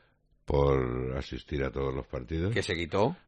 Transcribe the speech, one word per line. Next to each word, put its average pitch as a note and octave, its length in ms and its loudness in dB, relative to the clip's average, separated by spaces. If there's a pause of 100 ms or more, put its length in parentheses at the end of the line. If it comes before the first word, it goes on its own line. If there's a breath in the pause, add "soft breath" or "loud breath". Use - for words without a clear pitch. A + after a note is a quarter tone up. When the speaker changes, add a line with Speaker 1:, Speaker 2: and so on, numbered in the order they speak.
(440 soft breath)
Speaker 1:
por C2 720 2
asistir C2+ 480 -4
a C2 60 -2
todos C2+ 240 -2
los C2 120 -6
partidos. D#2+ 460 -2
Speaker 2:
¿Que G#2+ 100 0
se F#2+ 120 -4
quitó? G2 420 0 (120)